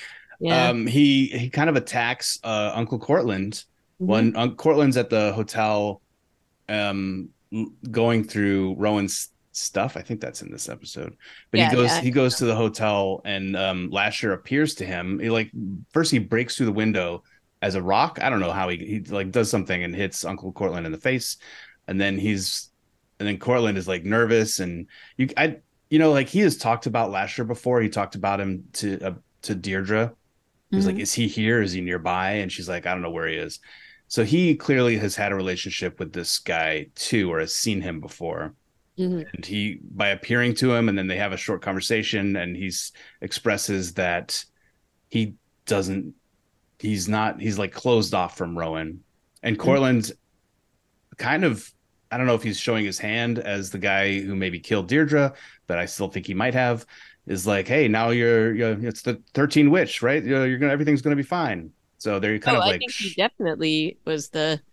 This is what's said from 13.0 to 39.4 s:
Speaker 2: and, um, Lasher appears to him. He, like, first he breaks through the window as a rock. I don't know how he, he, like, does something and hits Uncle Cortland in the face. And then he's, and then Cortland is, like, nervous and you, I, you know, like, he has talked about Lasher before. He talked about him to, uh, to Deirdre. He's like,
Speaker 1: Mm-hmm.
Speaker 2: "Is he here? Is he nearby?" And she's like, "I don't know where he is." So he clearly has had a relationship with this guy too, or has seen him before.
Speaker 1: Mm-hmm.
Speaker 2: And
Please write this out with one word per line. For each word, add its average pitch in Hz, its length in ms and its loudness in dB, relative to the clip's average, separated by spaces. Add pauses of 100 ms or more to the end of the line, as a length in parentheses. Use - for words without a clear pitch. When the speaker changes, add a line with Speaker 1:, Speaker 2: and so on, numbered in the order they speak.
Speaker 2:
and, 98 320 -4
um, 92 340 -2
Lasher 104 420 0
appears 147 420 -2
to 92 100 -8
him. 90 340 -4
He, 113 100 -2
like, 113 220 0 (420)
first 160 180 2
he 131 80 4
breaks 113 380 -2
through 127 100 2
the 104 60 0
window 98 500 0 (380)
as 95 140 0
a 95 80 -2
rock. 107 380 2
I 127 80 0
don't 113 120 0
know 87 120 0
how 95 160 -2
he, 87 80 -4
he, 107 240 -6
like, 98 300 -6
does 110 180 2
something 92 340 0
and 87 120 -6
hits 95 300 -4
Uncle 92 280 -8
Cortland 87 320 -4
in 80 80 -6
the 78 60 -8
face. 131 380 -2 (500)
And 95 140 -2
then 98 160 0
he's, 98 540 -2 (480)
and 104 80 -4
then 98 120 -2
Cortland 117 380 2
is, 90 100 -6
like, 92 180 -4
nervous 110 540 2
and 87 280 -6 (300)
you, 131 200 2
I, 151 200 2 (320)
you 156 100 6
know, 160 120 6
like, 135 160 4
he 185 140 0
has 180 160 4
talked 113 280 0
about 113 260 0
Lasher 98 340 -2
before. 120 360 0
He 110 80 2
talked 104 260 -4
about 98 260 0
him 95 320 -4
to, 98 280 -4
uh, 92 120 -4 (300)
to 107 120 -4
Deirdre. 98 580 0 (600)
He's 196 120 4
like, 190 120 0
Speaker 1:
Mm-hmm. - 20 -6
Speaker 2:
"Is - 140 -4
he 117 140 0
here? 110 340 2
Is 95 120 0
he 92 80 -4
nearby?" 90 520 -2
And 98 180 -4
she's 90 180 -10
like, 87 160 -6
"I 90 80 0
don't 92 80 -4
know 85 100 -6
where 82 160 -4
he 82 100 -4
is." 78 220 -8 (500)
So 117 160 2
he 165 300 4
clearly 123 420 2
has 101 180 -2
had 101 160 -2
a 101 40 -2
relationship 92 640 -6
with 82 140 -8
this - 260 -4
guy 78 560 -2
too, 98 360 0
or 82 80 0
has 78 160 -4
seen 101 260 -2
him 87 200 -6
before. 80 540 -8 (420)
Speaker 1:
Mm-hmm. 180 360 -4
Speaker 2:
And - 120 -10